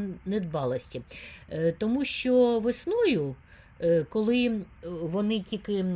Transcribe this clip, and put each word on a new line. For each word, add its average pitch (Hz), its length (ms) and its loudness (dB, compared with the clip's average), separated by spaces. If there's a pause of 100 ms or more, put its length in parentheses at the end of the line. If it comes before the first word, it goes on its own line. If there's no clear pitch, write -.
(260)
недбалості. 151 760 -4 (480)
Е, 165 220 0
тому 233 320 -2
що 247 560 4
весною, 240 760 0 (440)
е, 165 300 4
коли, 240 360 2
е, 220 160 -2 (260)
вони 185 520 -2
тільки, 202 340 -6
е, 190 100 0 (120)